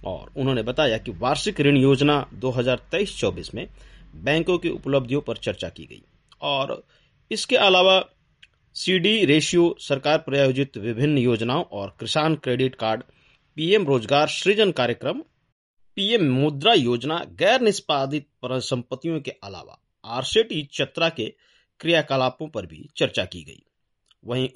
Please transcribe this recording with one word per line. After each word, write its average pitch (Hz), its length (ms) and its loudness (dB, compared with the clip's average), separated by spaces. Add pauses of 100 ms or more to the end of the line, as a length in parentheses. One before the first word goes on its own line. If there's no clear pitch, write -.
और 92 320 -10
उन्होंने 131 260 0
बताया 113 360 0
कि 110 120 -10
वार्षिक 123 500 -2
ऋण 143 160 6
योजना 139 580 4
दो 120 160 -4
हज़ार 123 260 0
तेईस 190 420 -4
चौबीस 90 360 -4
में 113 140 -10 (460)
बैंकों 160 440 0
की 170 100 -4
उपलब्धियों 135 520 -2
पर 117 160 -8
चर्चा 101 320 -6
की 82 160 -16
गई - 180 -20 (380)
और 139 460 -6 (440)
इसके 220 260 -2
अलावा 190 520 6 (680)
सीडी 185 500 2
रेशियो, 160 540 4
सरकार 147 400 0
प्रायोजित 135 580 0
विभिन्न 120 420 0
योजनाओं 120 460 0
और 98 360 -12
किसान 156 360 0
क्रेडिट 127 380 -2
कार्ड, 110 280 -2 (520)
पीएम 175 320 2
रोजगार 139 420 2
सृजन 202 440 2
कार्यक्रम, 131 500 -2 (720)
पीएम 196 380 2
मुद्रा 143 400 0
योजना, 131 560 0
गैर 208 320 0
निष्पादित 143 680 -2 (140)
परिसंपत्तियों 131 800 -6
के - 100 -12
अलावा - 480 -18 (260)
आरसेटी 151 680 -2
चतरा 165 360 -2
के - 260 -6 (460)
क्रियाकलापों 147 680 0
पर 107 180 -8
भी - 300 -20
चर्चा 120 280 -2
की 82 180 -14
गई। - 200 -20 (640)
वहीं 127 320 -4